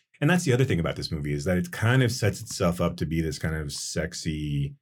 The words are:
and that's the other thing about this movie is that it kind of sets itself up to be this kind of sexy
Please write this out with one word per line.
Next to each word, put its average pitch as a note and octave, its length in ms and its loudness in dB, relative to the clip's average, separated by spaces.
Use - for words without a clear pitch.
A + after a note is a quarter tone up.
and D3 100 4
that's F3 140 2
the C#3 80 4
other B2 120 4
thing G#2+ 160 2
about D2+ 160 -2
this C#2 140 -6
movie D2 220 -4
is D2 120 -4
that F2+ 140 2
it F2 140 -2
kind B2 300 4
of A#2+ 100 2
sets - 280 0
itself F2 400 0
up E2+ 180 2
to F2 80 -2
be D#2+ 140 0
this D#2 180 -2
kind D#2+ 160 -2
of D2+ 180 -4
sexy C#3+ 1080 -4